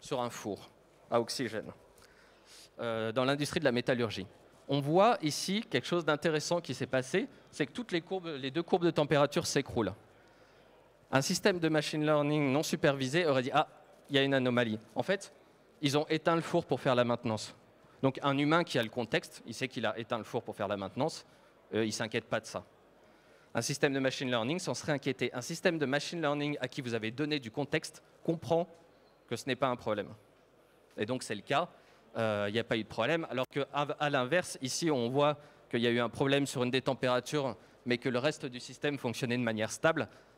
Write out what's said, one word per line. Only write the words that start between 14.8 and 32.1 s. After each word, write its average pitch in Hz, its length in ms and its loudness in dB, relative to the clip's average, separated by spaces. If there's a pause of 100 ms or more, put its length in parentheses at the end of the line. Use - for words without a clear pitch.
En - 60 0
fait, - 320 -4 (480)
ils 143 160 2
ont 156 100 2
éteint 160 280 2
le 165 60 2
four - 260 -2
pour 135 140 -2
faire 135 120 2
la 123 100 4
maintenance. 117 520 -2 (480)
Donc 135 180 0
un 139 160 2
humain 151 260 4
qui 160 140 -2
a 120 60 2
le 110 60 -4
contexte, - 580 -4
il 117 80 -10
sait 131 120 -4
qu'il 113 200 -4
a 104 100 -2
éteint 117 220 -4
le 104 40 -6
four 120 200 -4
pour 107 120 -12
faire 101 120 -2
la 101 100 0
maintenance, 120 480 -4 (480)
euh, 107 100 2
il 113 40 2
ne 107 60 -2
s'inquiète 113 320 -4
pas 113 140 -2
de - 60 -10
ça. - 180 -10 (920)
Un 117 80 0
système 143 300 0
de 139 60 0
machine 131 300 0
learning 123 300 0
s'en 139 160 -4
serait - 160 -4
inquiété. 131 420 -2
Un 123 80 -6
système 165 380 0
de 143 80 2
machine 147 340 -2
learning 147 400 0
à 127 60 -4
qui - 140 -8
vous 120 120 -4
avez 110 160 -2
donné 147 300 -2
du 117 100 -10
contexte - 540 -6 (200)
comprend 165 440 0 (600)
que 120 80 -4
ce - 120 -8
n'est 127 80 0
pas 135 120 0
un 123 80 0
problème. 107 340 -4 (840)
Et 107 120 -2
donc 127 160 -4
c'est 117 100 -8
le 101 80 -8
cas, 151 260 0 (480)